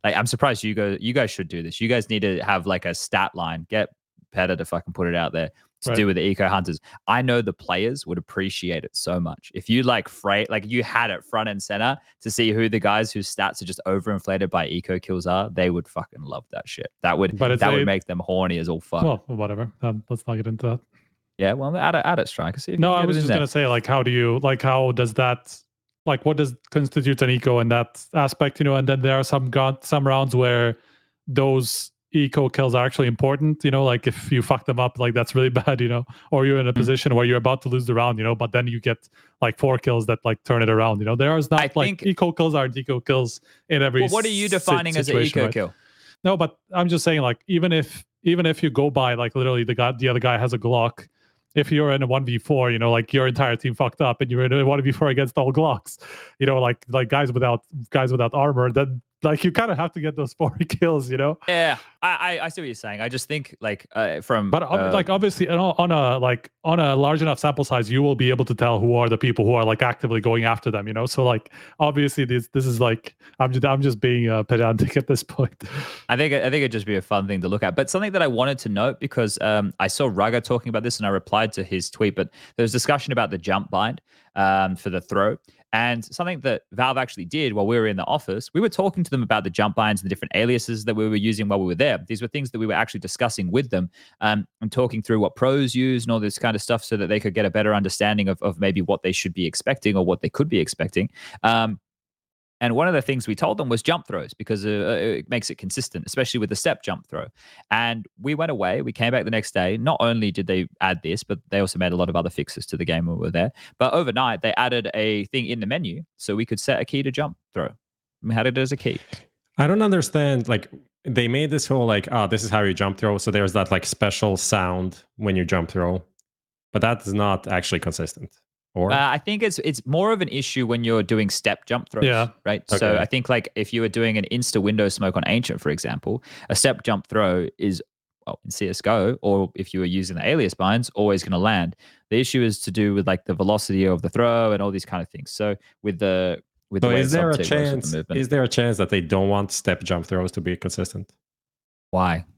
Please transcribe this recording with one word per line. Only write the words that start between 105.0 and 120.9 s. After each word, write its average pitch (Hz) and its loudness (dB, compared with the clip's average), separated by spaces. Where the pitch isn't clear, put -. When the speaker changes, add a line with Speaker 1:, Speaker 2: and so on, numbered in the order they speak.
Speaker 1:
it - -12
makes 117 -4
it - -8
consistent, - -8
especially 123 -4
with 104 -2
the 104 -4
step - -4
jump - -8
throw. - -10
And 117 0
we 147 -4
went 160 -4
away. 98 -2
We 117 -6
came 120 0
back 120 0
the 110 -4
next 110 -4
day. 92 0
Not 139 0
only 113 0
did 90 -4
they 92 -2
add 92 0
this, 82 -6
but 92 -6
they 98 0
also 92 -2
made 90 0
a - -2
lot 87 0
of 85 -6
other 85 0
fixes - -8
to - -8
the 87 -6
game 82 -2
when 85 -4
we 82 -6
were 82 -4
there. 87 0
But 127 2
overnight, 127 -2
they 110 0
added 120 -2
a 107 -2
thing 127 -4
in 117 -6
the 98 -4
menu 139 -6
so 104 -4
we 110 -2
could 107 -6
set - 0
a - -2
key 139 -4
to 135 -2
jump 147 -6
throw. 78 -4
We 113 -4
had 113 2
it 127 0
as 131 -2
a 139 -4
key. - -6
Speaker 3:
I 139 4
don't 196 2
understand. 147 2
Like, 104 0